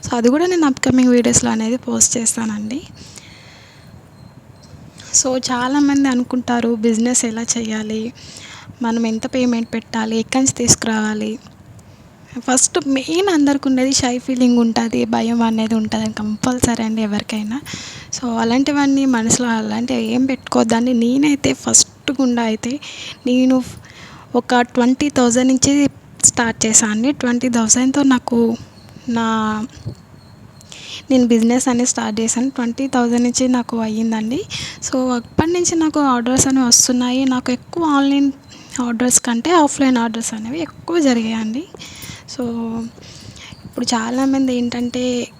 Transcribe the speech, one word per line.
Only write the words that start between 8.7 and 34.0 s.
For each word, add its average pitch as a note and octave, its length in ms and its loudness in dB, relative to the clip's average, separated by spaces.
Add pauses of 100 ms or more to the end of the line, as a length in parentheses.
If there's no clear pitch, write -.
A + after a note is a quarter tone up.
మనం A#3 260 0
ఎంత A3 180 -4
పేమెంట్ B3 480 -2
పెట్టాలి, A3+ 440 -4
ఎక్కడి A3+ 200 -2
నుంచి C4 160 2
తీసుకురావాలి. G#3+ 840 -2 (1000)
ఫస్ట్ C4 480 0
మెయిన్ D4+ 400 0
అందరికి C#4+ 400 2
ఉండేది C4 260 2
షై B3+ 260 0
ఫీలింగ్ B3 380 2
ఉంటుంది, A#3 480 2
భయం A#3 360 0
అనేది A3+ 340 0
ఉంటుంది A3 360 -2
కంపల్సరీ A3+ 720 -2
అండి A3 180 -2
ఎవరికైనా. G#3+ 600 -4 (520)
So, B3 160 -6
అలాంటివన్నీ C4+ 760 2
మనసులో A#3+ 440 0
అలాంటివి A3+ 560 -2
ఏం B3 200 0
పెట్టుకోవద్దండి. B3 680 0
నేనైతే C4+ 600 2
ఫస్ట్ - 580 -2
గుండా B3 300 0
అయితే A#3 380 -4 (480)
నేను B3+ 360 4 (720)
ఒక B3 260 0
ట్వంటీ B3+ 480 2
థౌజండ్ B3+ 380 4
నుంచి C#4 420 4 (360)
స్టార్ట్ A#3 400 0
చేశాను A3 260 2
అండి. A3+ 200 0
ట్వంటీ B3 380 0
థౌజండ్తో B3 540 2
నాకు A#3 540 2 (520)
నా, A3 580 -2 (1400)
నేను B3+ 160 6
బిజినెస్ A#3 400 4
అనేది B3 180 2
స్టార్ట్ A3+ 340 -2
చేశాను. A#3 300 0
ట్వంటీ B3 380 -4
థౌజండ్ A#3+ 340 2
నుంచి B3 260 0
నాకు A#3+ 320 0
అయ్యిందండి. A3 640 -2 (400)